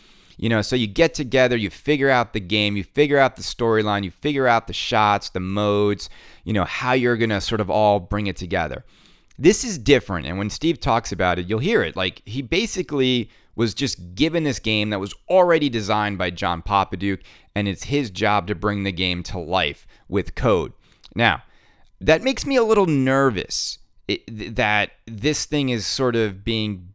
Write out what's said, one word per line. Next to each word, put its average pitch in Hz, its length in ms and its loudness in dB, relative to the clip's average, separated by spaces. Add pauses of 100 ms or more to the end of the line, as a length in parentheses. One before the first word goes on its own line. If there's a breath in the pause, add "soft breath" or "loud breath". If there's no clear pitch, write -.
(360 soft breath)
You 113 140 -2
know, 110 120 2
so 113 140 -2
you 120 120 2
get 160 260 2
together, 127 420 2
you 107 140 0
figure 139 400 0
out 123 240 2
the 110 80 -4
game, 104 340 0
you 98 80 -4
figure 143 340 2
out 135 180 4
the - 60 -14
storyline, 107 640 0
you 92 80 -6
figure 139 360 -2
out 117 200 2
the 107 60 -10
shots, 104 560 0
the 92 100 -8
modes, 104 680 0 (340 loud breath)
you - 100 -6
know, 95 120 2
how - 280 -4
you're 120 240 2
gonna 110 220 0
sort 107 220 -2
of 92 80 -2
all 104 320 2
bring 104 260 -4
it 92 80 -4
together. 82 480 -4 (540 soft breath)
This 170 260 4
is 220 140 -6
different, 101 500 2
and 87 100 -6
when 101 120 -4
Steve 160 320 -4
talks 117 320 -2
about 90 260 0
it, 90 80 -6
you'll 107 120 -2
hear 170 240 2
it. 80 120 -4
Like, 92 300 -4
he 113 160 -8
basically 135 880 -2 (260 soft breath)
was 110 180 0
just 90 420 -6
given 160 280 0
this 135 160 -2
game 107 300 -2
that 104 100 -2
was 98 140 -6 (160)
already 170 400 4
designed 104 480 -2
by 90 140 -2
John 87 300 -4
Popaduke, 98 600 0 (340 loud breath)
and 104 120 -2
it's 92 180 -6
his 139 240 -2
job 98 380 0
to 104 80 -2
bring 101 280 -2
the 98 80 -2
game 90 320 -2
to 92 160 -8
life 80 480 -2 (200 soft breath)
with 95 280 -4
code. 87 380 0 (420 loud breath)
Now, 101 260 0 (580 soft breath)
that 160 220 4
makes 262 240 -2
me 277 100 0
a 247 80 6
little 214 220 4
nervous, 135 960 0 (280)
it, - 200 -4
th-, 110 280 -10
that 104 360 2 (140)
this 117 400 -4
thing 143 220 -2
is 120 180 -2
sort 123 300 0
of 104 300 -2
being 104 500 -4